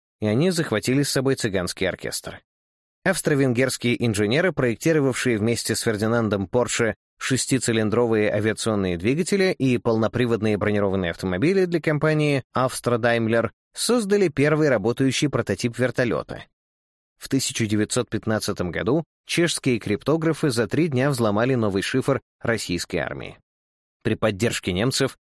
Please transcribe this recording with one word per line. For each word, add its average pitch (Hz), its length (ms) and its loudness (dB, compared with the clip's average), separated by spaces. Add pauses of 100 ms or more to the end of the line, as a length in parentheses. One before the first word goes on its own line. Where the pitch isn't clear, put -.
(220)
и 107 60 0
они 139 240 2
захватили 139 520 0
с 139 60 -2
собой 135 260 0
цыганский 92 520 -2
оркестр. - 540 -8 (640)
Австро-венгерские 131 1000 0
инженеры, 117 480 0
проектировавшие 131 840 0
вместе 113 360 0
с - 60 -4
Фердинандом 107 680 0
Порше 117 460 0 (240)
шестицилиндровые 113 1120 2
авиационные 104 680 0
двигатели 170 600 0
и 131 220 2
полноприводные 113 800 0
бронированные 98 540 0
автомобили 135 540 0
для 170 160 -2
компании 151 640 0 (100)
Австро 123 460 0
Даймлер, 113 520 2 (220)
создали 202 540 2
первый 151 420 2
работающий 120 600 2
прототип 117 500 -2
вертолета. 120 640 -2 (720)
В - 120 -14
тысяча 123 380 -2
девятьсот 107 420 0
пятнадцатом 101 640 -2
году 101 320 0 (240)
чешские 143 520 0
криптографы 156 720 0
за 113 180 0
три 156 200 0
дня 135 240 0
взломали 117 420 2
новый 104 300 0
шифр 131 380 0 (180)
российской 98 580 -4
армии. 65 400 -6 (680)
При 107 120 0
поддержке 107 580 -2
немцев 127 500 0